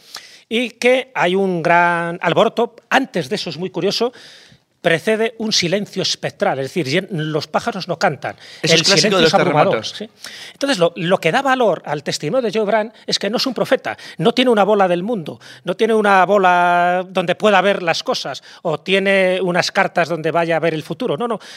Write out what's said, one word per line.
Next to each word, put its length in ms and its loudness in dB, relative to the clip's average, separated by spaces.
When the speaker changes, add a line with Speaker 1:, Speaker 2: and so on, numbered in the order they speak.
Speaker 1:
y 240 -2
que 440 0
hay 200 0
un 260 0
gran 600 2
alboroto. 540 0
Antes 400 -2
de 60 -4
eso 140 -8
es 80 -10
muy 140 -8
curioso, 420 -2
precede 580 0
un 120 -4
silencio 500 -2
espectral, 580 -4
es 60 -4
decir, 220 -4
yen-, 240 -2
los 360 -4
pájaros 400 -4
no 120 -6
cantan. 360 -2
Speaker 2:
Eso 140 2
es 40 4
Speaker 1:
El 0 -
Speaker 2:
clásico 180 2
Speaker 1:
silencio 200 2
Speaker 2:
de 60 4
los 100 4
Speaker 1:
es 0 -
abrumador, 480 2
Speaker 2:
terremotos. 160 -12
Speaker 1:
¿sí? 120 -14
Entonces, 240 -2
lo, 180 2
lo 240 0
que 120 0
da 100 2
valor 440 2
al 180 -6
testimonio 460 -4
de 80 -4
Joe 80 0
Brand 280 -2
es 140 -4
que 100 -4
no 80 -2
es 80 -2
un 80 -4
profeta, 440 -4
no 160 2
tiene 180 2
una 120 2
bola 240 4
del 160 0
mundo, 360 -6
no 120 -4
tiene 180 0
una 320 4
bola 840 4
donde 260 -2
pueda 260 4
ver 220 0
las 200 -2
cosas 380 -6
o 180 -4
tiene 640 2
unas 300 0
cartas 360 0
donde 240 -4
vaya 240 0
a 40 0
ver 140 0
el 100 -6
futuro. 340 -4
No, 100 -4
no, 120 -4